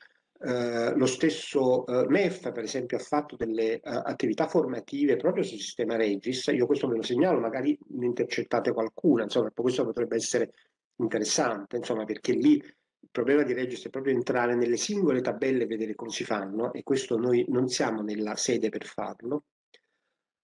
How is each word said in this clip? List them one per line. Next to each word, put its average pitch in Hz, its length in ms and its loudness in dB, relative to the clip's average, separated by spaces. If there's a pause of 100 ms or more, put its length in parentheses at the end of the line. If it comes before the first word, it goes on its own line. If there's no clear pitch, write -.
(400)
Eh, 120 560 -2
lo 127 120 4
stesso, 131 800 0
eh, 123 200 2
mef, 180 440 0
per 117 120 -8
esempio, 120 340 -4
ha - 20 -2
fatto 147 360 -4
delle, 113 440 -2
eh, - 20 -20
attività - 680 -2
formative 139 680 0
proprio 180 280 0
sul - 140 -8
sistema 117 380 -4
Regis. 113 580 -2
Io 123 140 6
questo 139 200 6
ve 117 100 2
lo 110 40 0
segnalo, 127 380 4
magari 131 360 0 (120)
ne 123 180 -4
intercettate 120 640 0
qualcuna, 113 520 2
insomma, 107 260 0
questo 127 340 0
potrebbe 113 320 -2
essere 113 360 0 (460)
interessante, 110 800 -2
insomma, 113 280 -4
perché 110 280 -4
lì 143 200 6
il - 560 -6
problema 135 320 2
di 127 120 0
Regis 123 340 -6
è - 20 -10
proprio 135 240 -2
entrare 120 400 0
nelle 120 240 2
singole 160 440 0
tabelle 127 420 0
e 110 40 -4
vedere 107 280 -4
come 113 160 -12
si - 120 -6
fanno, 107 480 -4
e - 120 -10
questo 131 340 -2
noi 120 300 2
non 127 200 0
siamo 117 360 -2
nella 107 320 -4
sede - 340 0
per - 160 -10
farlo. 113 600 -8 (1000)